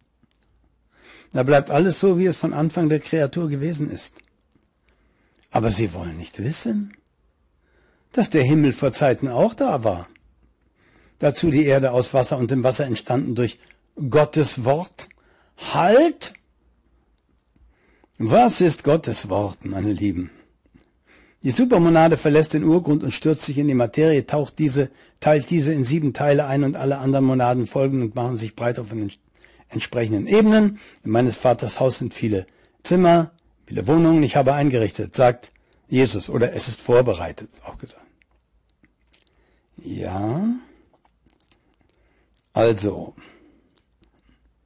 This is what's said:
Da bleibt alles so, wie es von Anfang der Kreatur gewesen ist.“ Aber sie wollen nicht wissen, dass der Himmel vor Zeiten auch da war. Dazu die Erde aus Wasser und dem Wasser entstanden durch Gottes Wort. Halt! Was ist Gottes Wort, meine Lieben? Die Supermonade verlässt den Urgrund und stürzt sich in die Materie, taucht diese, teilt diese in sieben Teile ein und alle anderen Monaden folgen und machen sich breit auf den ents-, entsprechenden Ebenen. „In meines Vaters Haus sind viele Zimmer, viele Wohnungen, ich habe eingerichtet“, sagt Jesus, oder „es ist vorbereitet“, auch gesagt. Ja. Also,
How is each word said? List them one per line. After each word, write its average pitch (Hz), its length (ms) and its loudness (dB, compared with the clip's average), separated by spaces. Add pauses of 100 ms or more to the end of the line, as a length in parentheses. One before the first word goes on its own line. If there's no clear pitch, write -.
(1300)
Da 127 100 0
bleibt 143 260 4
alles 165 300 0
so, 190 180 4
wie 185 80 2
es 175 120 0
von - 160 -4
Anfang 160 360 0
der 151 100 2
Kreatur 160 500 -2
gewesen 147 400 -6
ist.“ - 240 -14 (1400)
Aber 113 200 0
sie 101 220 -4
wollen 87 240 -12
nicht - 220 -16
wissen, 202 560 -6 (1160)
dass - 180 0
der 151 140 2
Himmel 143 300 4
vor 135 180 -2
Zeiten 131 380 0
auch 165 240 0
da 160 300 -2
war. 92 260 -4 (1080)
Dazu 151 300 0
die 147 160 2
Erde 135 260 2
aus 123 220 -2
Wasser 131 240 0
und 120 140 -2
dem 131 120 0
Wasser 131 220 0
entstanden 120 480 -4
durch 113 260 -4 (500)
Gottes 147 560 0
Wort. 151 440 -4 (480)
Halt! 220 760 2 (1900)
Was 196 420 2
ist 170 220 0
Gottes 143 460 -2
Wort, 95 360 -4
meine 98 280 -4
Lieben? 90 380 -4 (1120)
Die 135 80 -2
Supermonade 165 640 4
verlässt 156 360 2
den 147 100 -2
Urgrund 160 400 2
und - 80 -4
stürzt 156 320 -2
sich 135 140 -6
in 147 100 0
die 143 60 0
Materie, 139 540 2
taucht 147 320 -6
diese, 139 320 0 (280)
teilt 151 300 2
diese 156 220 0
in 143 140 -2
sieben 143 280 -2
Teile 147 320 0
ein 139 180 -2
und 139 120 -2
alle 135 220 -2
anderen 135 280 0
Monaden 123 420 0
folgen 135 340 -2
und 110 140 -6
machen 120 220 -4
sich 110 180 -10
breit 120 240 -4
auf 110 100 -12
den 107 200 -8
ents-, - 100 -18 (500)
entsprechenden 113 580 -4
Ebenen. 214 520 4 (240)
„In 110 80 -6
meines 120 260 0
Vaters 120 420 -2
Haus 131 200 -2
sind 127 140 -8
viele 101 340 -4 (360)
Zimmer, 170 480 4 (340)
viele 92 220 -6
Wohnungen, 160 360 4
ich 127 120 -2
habe 135 180 4
eingerichtet“, 127 640 -2
sagt 120 360 2 (360)
Jesus, 110 420 0
oder - 240 0
„es - 140 -6
ist 113 140 -12
vorbereitet“, 107 680 0 (160)
auch - 120 -18
gesagt. - 240 -20 (1800)
Ja. 107 800 -6 (2000)
Also, 107 600 0 (1500)